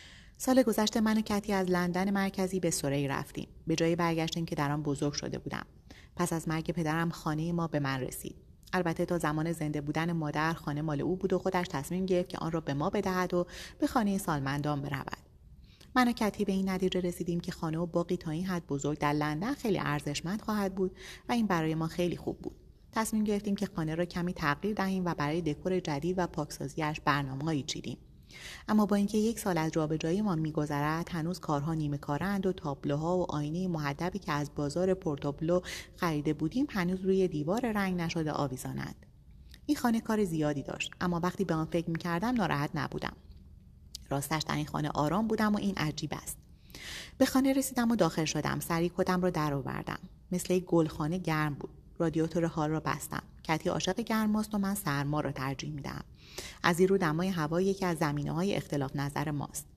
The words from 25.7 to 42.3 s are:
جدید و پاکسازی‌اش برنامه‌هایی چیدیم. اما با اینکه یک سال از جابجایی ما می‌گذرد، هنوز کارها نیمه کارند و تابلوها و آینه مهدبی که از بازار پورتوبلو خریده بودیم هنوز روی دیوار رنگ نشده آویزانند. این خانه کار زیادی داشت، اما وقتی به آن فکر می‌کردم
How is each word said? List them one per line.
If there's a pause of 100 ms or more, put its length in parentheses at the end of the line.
جدید
و
پاکسازی‌اش
برنامه‌هایی
چیدیم. (720)
اما
با
اینکه
یک
سال
از
جابجایی
ما
می‌گذرد،
هنوز
کارها
نیمه
کارند
و
تابلوها
و
آینه
مهدبی
که
از
بازار
پورتوبلو (340)
خریده
بودیم
هنوز
روی
دیوار
رنگ
نشده
آویزانند. (600)
این
خانه
کار
زیادی
داشت، (100)
اما
وقتی
به
آن
فکر
می‌کردم